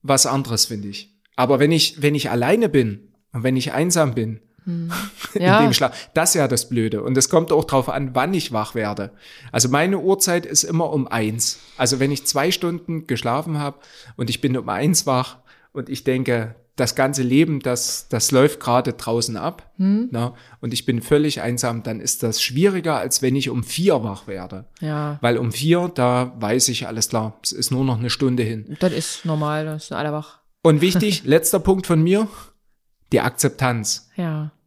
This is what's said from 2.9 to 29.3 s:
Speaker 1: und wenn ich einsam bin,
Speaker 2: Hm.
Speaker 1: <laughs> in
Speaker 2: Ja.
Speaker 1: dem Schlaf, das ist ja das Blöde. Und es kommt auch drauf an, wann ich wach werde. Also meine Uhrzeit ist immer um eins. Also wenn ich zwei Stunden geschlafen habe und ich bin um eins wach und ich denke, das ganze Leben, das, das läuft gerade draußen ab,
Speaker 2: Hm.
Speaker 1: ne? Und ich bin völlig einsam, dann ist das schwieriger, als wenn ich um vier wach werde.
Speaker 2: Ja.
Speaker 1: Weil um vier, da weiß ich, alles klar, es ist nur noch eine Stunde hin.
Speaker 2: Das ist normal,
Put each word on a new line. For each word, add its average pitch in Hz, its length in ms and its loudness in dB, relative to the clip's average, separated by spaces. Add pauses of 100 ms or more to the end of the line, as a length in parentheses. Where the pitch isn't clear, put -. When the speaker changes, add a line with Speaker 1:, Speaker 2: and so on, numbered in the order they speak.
Speaker 1:
und 113 100 -6
wenn 131 140 2
ich 127 160 -2
einsam 156 420 2
bin, 113 260 -4 (240)
Speaker 2:
Hm. 170 260 -6 (220)
Speaker 1:
<laughs> - 220 -14
in 196 80 0
Speaker 2:
Ja. 190 200 6
Speaker 1:
dem 233 100 4
Schlaf, - 420 0
das 160 160 2
ist - 60 2
ja 143 120 2
das 120 200 -2
Blöde. 110 340 0
Und 127 160 0
es 123 100 2
kommt 165 240 4
auch 151 120 4
drauf 131 260 2
an, 139 240 -4
wann 139 200 0
ich 156 180 -2
wach 107 220 -4
werde. 104 380 -4 (400)
Also 117 160 2
meine 170 300 2
Uhrzeit 180 480 0
ist - 180 0
immer 165 260 0
um 139 160 0
eins. 113 520 -2 (180)
Also 127 240 0
wenn 139 100 2
ich 143 160 -4
zwei 147 240 0
Stunden 170 560 -4
geschlafen 147 520 -2
habe 143 200 -6 (380)
und 120 140 -4
ich - 100 -4
bin 131 160 0
um 113 140 -4
eins 143 360 0
wach 127 300 -2 (360)
und 135 180 -10
ich 135 140 -8
denke, 123 500 -2 (220)
das 123 200 -2
ganze 139 260 0
Leben, 143 380 2
das, - 480 -4
das 120 240 0
läuft 139 260 6
gerade 123 360 2
draußen 117 420 -2
ab, - 400 -8
Speaker 2:
Hm. 208 340 2
Speaker 1:
ne? 120 220 -2 (280)
Und 113 120 -6
ich - 140 -4
bin 120 160 0
völlig 151 400 2
einsam, 120 420 -2
dann 113 160 -6
ist - 240 -4
das 110 180 -2
schwieriger, 165 540 0
als - 260 -2
wenn 131 140 2
ich 139 140 -2
um 120 140 -2
vier 160 380 2
wach 101 240 -8
werde. 95 380 -10 (160)
Speaker 2:
Ja. 151 400 -6
Speaker 1:
Weil 120 180 2
um 117 140 -2
vier, 170 420 2
da 123 440 2
weiß 117 300 0
ich, 123 200 -4
alles 110 220 -4
klar, 110 340 -4
es - 80 -2
ist - 180 -4
nur 127 140 0
noch 123 140 0
eine 120 120 -4
Stunde 123 320 0
hin. 110 380 -6
Speaker 2:
Das 180 120 2
ist - 340 -6
normal, 151 400 -2